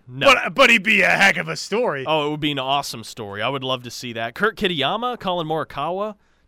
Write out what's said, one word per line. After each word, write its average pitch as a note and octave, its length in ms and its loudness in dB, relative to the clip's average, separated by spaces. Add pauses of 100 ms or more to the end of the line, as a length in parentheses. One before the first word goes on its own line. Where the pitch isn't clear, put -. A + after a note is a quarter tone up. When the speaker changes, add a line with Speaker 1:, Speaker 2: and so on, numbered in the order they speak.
(120)
Speaker 1:
No. C3 140 0
Speaker 2:
But, A#3+ 300 4
but B3+ 140 8
he'd A3+ 120 4
be G3+ 200 4
a F3 60 6
heck F3+ 280 4
of E3+ 100 -4
a D#3+ 80 -6
story. F3 500 -2
Speaker 1:
Oh, D3+ 220 2
it D3+ 40 -2
would D3+ 100 -4
be D3 100 0
an C#3 80 -4
awesome C3 460 -2
story. G#2 380 -10
I A#2 60 0
would C#3 140 -4
love B2+ 220 -4
to A#2+ 80 -12
see B2 220 -10
that. A2+ 200 -6
Kurt G3+ 220 -2
Kitayama, F#3+ 640 -2
Colin F3+ 260 -4
Morikawa, E3 680 -4 (320)